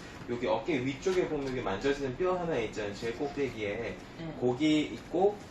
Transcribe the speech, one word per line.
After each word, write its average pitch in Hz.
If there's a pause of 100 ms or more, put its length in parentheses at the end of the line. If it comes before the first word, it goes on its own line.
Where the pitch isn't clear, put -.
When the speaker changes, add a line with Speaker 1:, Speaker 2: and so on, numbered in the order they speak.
(300)
Speaker 1:
여기 120
어깨 135
위쪽에 165
보면 139
여기 127
만져지는 127
뼈 180
하나 165
있잖아요. 104
제일 117
꼭대기에. 117
Speaker 2:
네. 104 (420)
Speaker 1:
거기 147
있고 190 (160)